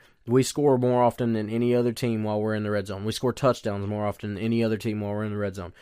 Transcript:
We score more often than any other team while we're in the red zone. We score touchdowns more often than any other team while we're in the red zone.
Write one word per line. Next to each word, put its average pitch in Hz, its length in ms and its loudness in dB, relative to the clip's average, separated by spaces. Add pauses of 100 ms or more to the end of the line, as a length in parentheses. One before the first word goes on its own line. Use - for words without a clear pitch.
(280)
We 127 140 6
score 139 340 4
more 123 280 2
often 117 300 2
than 107 140 -2
any 117 280 2
other 120 160 2
team 113 320 -2
while 107 160 -2
we're 107 160 0
in 107 80 -2
the 104 80 -2
red 101 160 -2
zone. 98 160 -8
We 110 80 -2
score 123 200 0
touchdowns 104 540 0
more 104 180 -2
often 104 300 -4
than 95 80 -6
any 117 220 2
other 110 120 0
team 107 240 -4
while 101 120 -4
we're 107 120 -4
in 107 60 -4
the 104 80 -4
red 101 160 -4
zone. 92 280 -10